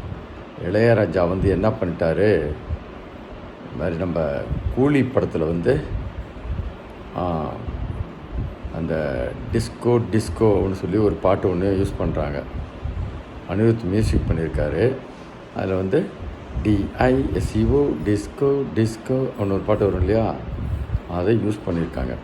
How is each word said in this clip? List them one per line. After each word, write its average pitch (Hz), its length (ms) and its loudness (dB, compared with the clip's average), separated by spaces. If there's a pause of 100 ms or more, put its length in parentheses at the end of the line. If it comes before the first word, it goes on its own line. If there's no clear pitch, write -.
(680)
இளையராஜா 98 600 4
வந்து 95 200 2
என்ன 95 200 4
பண்ணிட்டாரு, 87 680 2 (1300)
இந்த - 160 -12
மாதிரி 82 180 -2
நம்ம 80 400 0 (380)
கூலி 139 260 4
படத்துல 95 380 0
வந்து, 85 400 2 (1400)
ஆ, 85 280 -2 (1300)
அந்த 76 500 0 (260)
டிஸ்கோ 120 480 2 (100)
டிஸ்கோ 110 320 0
அப்படின்னு 98 280 6
சொல்லி 95 260 0
ஒரு 104 180 4
பாட்டு 95 400 2
ஒண்ணு 95 260 2
யூஸ் 95 160 0
பண்றாங்க. 78 440 -2 (1080)
அனிருத் 113 340 4
மியூசிக் 104 460 2
பண்ணியிருக்காரு. 78 640 2 (640)
அதுல 95 160 -2
வந்து 95 320 2 (580)
டி 101 220 4 (120)
ஐ 127 360 4
எஸ் - 180 0
சி 107 120 2
ஓ, 135 260 4 (160)
டிஸ்கோ 139 580 2 (120)
டிஸ்கோ 110 360 0
அப்படின்னு 127 400 0
ஒரு 95 160 0
பாட்டு 104 180 4
வரும் 90 220 2
இல்லையா, 107 260 4 (840)
அதை 92 200 2
யூஸ் 104 340 -2
பண்ணியிருக்காங்க. 67 540 -2